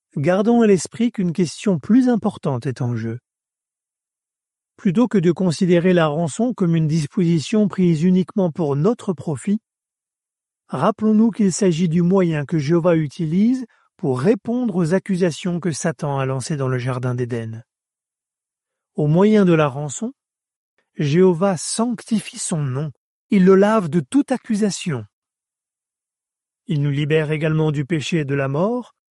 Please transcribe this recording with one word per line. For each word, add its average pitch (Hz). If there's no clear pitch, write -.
gardons 196
à 226
l'esprit 214
qu'une 175
question 175
plus 247
importante 175
est 131
en 120
jeu. 113
Plutôt 208
que 208
de 170
considérer 175
la 165
rançon 170
comme 170
une 160
disposition 170
prise 170
uniquement 185
pour 143
notre 196
profit, 170
rappelons-nous 214
qu'il 196
s'agit 180
du 170
moyen 170
que 170
Jéhovah 165
utilise 180
pour 127
répondre 233
aux 175
accusations 175
que 175
Satan 143
a 131
lancées 135
dans 135
le 127
jardin 123
d'Éden. 117
Au 151
moyen 202
de 175
la 156
rançon, 147
Jéhovah 175
sanctifie 226
son 156
nom, 139
il 190
le 190
lave 202
de 165
toute 262
accusation. 190
Il 147
nous 147
libère 151
également 156
du 143
péché 160
et 147
de 135
la 135
mort, 208